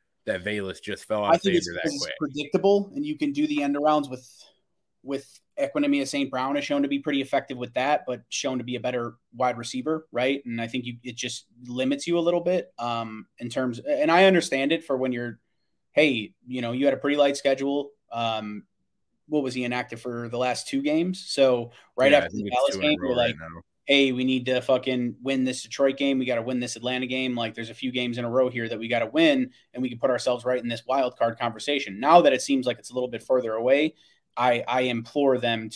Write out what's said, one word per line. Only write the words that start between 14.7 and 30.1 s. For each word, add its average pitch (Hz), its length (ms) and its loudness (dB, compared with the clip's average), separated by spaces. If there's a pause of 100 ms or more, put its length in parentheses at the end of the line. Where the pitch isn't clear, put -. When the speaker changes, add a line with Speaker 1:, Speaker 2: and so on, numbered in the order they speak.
Speaker 2:
it 165 140 0
for 135 120 0
when 127 140 0
you're, 120 280 -6 (520)
hey, 131 420 2 (140)
you 127 140 -6
know, 117 100 -4
you 131 140 0
had 135 80 6
a - 40 0
pretty 147 200 0
light 143 180 4
schedule. 139 560 -2 (200)
Um, 110 520 -4 (640)
what 151 160 0
was 127 100 -4
he 127 100 -2
inactive 123 380 -4
for 120 280 -8
the 120 80 -6
last 123 300 -2
two 139 140 -2
games? 165 460 0
So 127 440 2 (240)
right 135 160 4
Speaker 1:
Yeah, 143 80 8
I - 20 4
Speaker 2:
after 123 100 -4
the 107 60 -8
Speaker 1:
think 101 100 -6
it's 120 80 -2
Speaker 2:
Dallas 139 200 2
Speaker 1:
two - 40 -6
in 147 60 0
a 151 40 4
Speaker 2:
game, 147 120 0
Speaker 1:
row 131 80 -2
Speaker 2:
you're 123 80 0
Speaker 1:
right 120 100 4
Speaker 2:
like, 120 80 -2
Speaker 1:
now. 82 260 -14 (240)
Speaker 2:
"Hey, 139 260 4
we 127 120 -2
need 131 220 0
to 127 160 0
fucking 127 600 0
win 131 220 0
this 127 200 -2
Detroit 135 340 0
game. 139 220 0
We 127 60 -2
gotta 120 160 0
win 123 180 -2
this 120 160 -6
Atlanta 127 320 -4
game. 127 280 -4
Like, 117 180 -4
there's 113 160 -8
a 110 60 -16
few 127 160 -6
games 120 260 -4
in 120 80 -4
a 117 40 -4
row 127 200 2
here 120 200 -4
that 113 100 -6
we 113 80 -6
gotta 117 200 0
win, 135 440 4 (220)
and 127 100 -6
we 127 60 -2
can 123 100 -10
put 139 100 2
ourselves 123 360 0